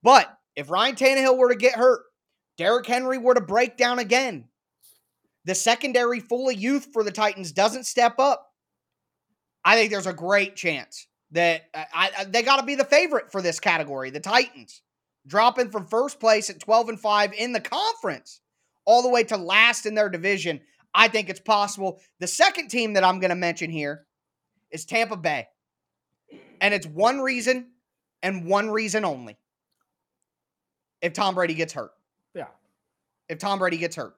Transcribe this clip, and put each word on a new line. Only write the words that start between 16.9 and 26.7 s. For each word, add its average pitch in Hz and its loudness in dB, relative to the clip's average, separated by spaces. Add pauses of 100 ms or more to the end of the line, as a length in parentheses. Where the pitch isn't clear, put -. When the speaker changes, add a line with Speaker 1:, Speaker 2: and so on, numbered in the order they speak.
Speaker 1:
five 208 0
in 233 -6
the 233 -4
conference 370 -8 (460)
all 233 6
the 254 0
way 240 2
to 226 -4
last 208 2
in 214 -4
their 214 2
division. 175 -4 (360)
I 220 6
think 214 -4
it's 185 -12
possible. 202 -2 (200)
The - -8
second 339 0
team 226 -4
that 190 2
I'm 185 2
gonna 180 -2
mention 170 -6
here 151 -8 (680)
is 233 -12
Tampa 220 -4
Bay. 151 -6 (1120)
And 202 2